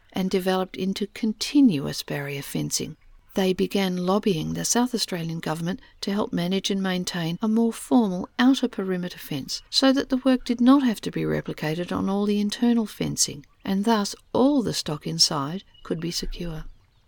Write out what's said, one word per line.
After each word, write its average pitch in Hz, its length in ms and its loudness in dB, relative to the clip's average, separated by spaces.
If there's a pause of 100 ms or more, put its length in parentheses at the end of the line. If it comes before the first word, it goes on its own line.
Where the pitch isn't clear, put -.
(140)
and 185 160 -2
developed 185 460 0
into 190 320 -4
continuous 214 960 2
barrier 143 400 -6
fencing. 151 520 -6 (380)
They 190 200 2
began 185 520 0
lobbying 180 480 0
the 170 120 -4
South 247 300 0
Australian 165 440 -4
government 165 400 -4 (220)
to 196 100 -4
help 208 220 -2
manage 180 380 0
and 196 100 0
maintain 180 580 -2
a 226 80 -2
more 226 240 4
formal 208 580 0 (100)
outer 254 280 4
perimeter 185 520 -4
fence - 500 -8
so 269 240 4
that 277 160 0
the 269 80 2
work 254 260 2
did 240 160 -2
not 262 220 8
have 233 200 0
to 165 100 -6
be 165 100 -4
replicated 156 720 -4
on 190 140 0
all 202 160 0
the 208 140 2
internal 226 480 2
fencing, - 580 -4 (180)
and 196 220 0
thus 214 300 2 (180)
all 254 300 4
the 165 100 -4
stock - 320 -6
inside 160 580 -2 (200)
could 165 160 -4
be 170 100 -4
secure. 170 560 -8 (420)